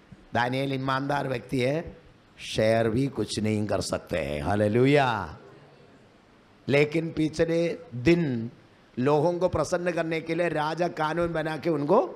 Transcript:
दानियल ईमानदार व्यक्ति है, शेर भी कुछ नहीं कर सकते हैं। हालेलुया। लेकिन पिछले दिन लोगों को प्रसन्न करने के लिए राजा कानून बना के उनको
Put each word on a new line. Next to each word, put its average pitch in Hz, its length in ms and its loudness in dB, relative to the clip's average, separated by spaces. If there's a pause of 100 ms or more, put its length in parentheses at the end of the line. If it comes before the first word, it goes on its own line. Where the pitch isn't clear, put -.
(340)
दानियल 131 400 0
ईमानदार 135 540 -2
व्यक्ति 127 320 -4
है, 143 360 -2 (420)
शेर 113 520 2
भी 131 180 0
कुछ 110 300 -4
नहीं 107 280 0
कर 98 160 0
सकते - 360 -4
हैं। 73 240 -4
हालेलुया। 107 960 2 (1300)
लेकिन 151 440 2
पिछले 165 540 0 (300)
दिन 127 540 2 (460)
लोगों 147 380 2
को 175 140 0
प्रसन्न 175 440 -2
करने 165 280 -2
के 165 140 -4
लिए 170 140 0
राजा 160 420 -2
कानून 165 420 -2
बना 156 240 -4
के 151 140 -2
उनको 151 300 4 (160)